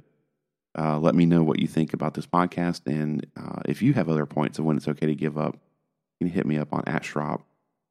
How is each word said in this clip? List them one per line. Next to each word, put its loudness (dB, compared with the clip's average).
uh, 0
let 4
me 6
know 6
what 2
you 0
think -2
about -4
this -8
podcast. 0
And, -2
uh, -10
if -2
you 4
have 2
other 2
points -2
of 0
when 2
it's -4
okay -2
to 2
give -4
up, -4
you 0
can -2
hit 0
me 2
up -2
on -2
at -2
Schropp -4